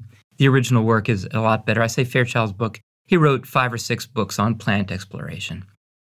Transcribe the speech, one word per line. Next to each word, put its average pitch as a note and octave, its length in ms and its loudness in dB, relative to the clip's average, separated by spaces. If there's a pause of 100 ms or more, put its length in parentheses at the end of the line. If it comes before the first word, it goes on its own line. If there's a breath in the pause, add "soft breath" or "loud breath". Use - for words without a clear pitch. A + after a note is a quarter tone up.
(380 soft breath)
the C#3 100 6
original B2+ 360 4
work A2 260 2
is G2 240 -2
a A2 80 -2
lot A2 240 0
better. A2+ 160 0
I A#2 60 2
say B2+ 180 -2
Fairchild's A#2+ 480 0
book. A2 260 -6 (260)
He F#3 120 2
wrote C#3 280 2
five B2+ 280 0
or A#2 40 -6
six - 280 -6
books - 340 -4
on A2+ 160 2
plant G2+ 360 -2
exploration. - 760 -10 (500)